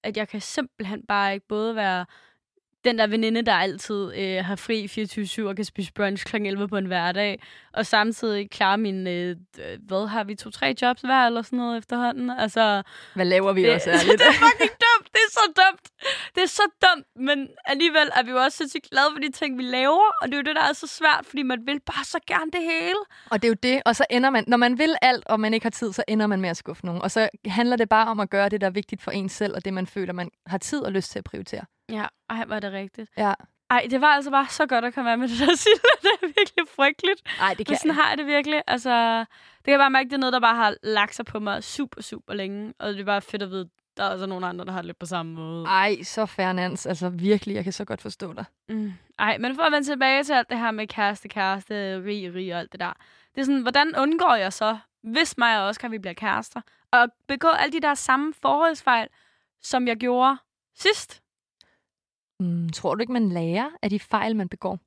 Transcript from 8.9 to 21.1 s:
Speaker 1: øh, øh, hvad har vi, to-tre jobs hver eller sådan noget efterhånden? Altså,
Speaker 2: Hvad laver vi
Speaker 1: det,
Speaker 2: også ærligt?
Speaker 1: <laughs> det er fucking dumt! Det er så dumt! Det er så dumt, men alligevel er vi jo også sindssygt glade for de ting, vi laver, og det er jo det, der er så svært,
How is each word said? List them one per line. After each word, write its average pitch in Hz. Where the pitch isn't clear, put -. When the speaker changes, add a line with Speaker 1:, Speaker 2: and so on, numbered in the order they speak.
Speaker 1:
øh, 175
øh, 80
hvad 196
har 214
vi, 202
to-tre 254
jobs 247
hver 262
eller 233
sådan 247
noget 233
efterhånden? 247
Altså, 214
Speaker 2:
Hvad 185
laver 190
vi 185
Speaker 1:
det, 233
Speaker 2:
også -
ærligt? 349
Speaker 1:
<laughs> -
det 494
er 311
fucking 466
dumt! 466
Det 427
er -
så -
dumt! 370
Det 359
er 370
så -
dumt, 359
men 277
alligevel 302
er 254
vi 233
jo 254
også 262
sindssygt 302
glade 277
for 302
de 285
ting, 269
vi 254
laver, 269
og -
det 247
er 285
jo 285
det, 302
der 311
er 294
så 302
svært, -